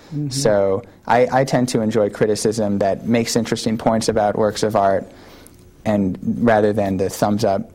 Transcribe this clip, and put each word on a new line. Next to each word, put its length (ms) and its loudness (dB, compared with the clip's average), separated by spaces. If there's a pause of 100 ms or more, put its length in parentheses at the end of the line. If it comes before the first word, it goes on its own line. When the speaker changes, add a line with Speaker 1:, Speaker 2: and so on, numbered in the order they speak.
Speaker 1:
Mm-hmm. 220 -6
Speaker 2:
So 540 0 (240)
I, 200 2 (140)
I 40 0
tend 240 0
to 120 -2
enjoy 280 0
criticism 680 0
that 280 -2
makes 280 0
interesting 420 -2
points 320 0
about 280 0
works 260 0
of 120 0
art, 300 2 (800)
and 320 0 (220)
rather 340 4
than 240 -2
the 120 -2
thumbs 340 -2
up, 320 0